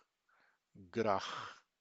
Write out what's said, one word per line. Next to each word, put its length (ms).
gror. 880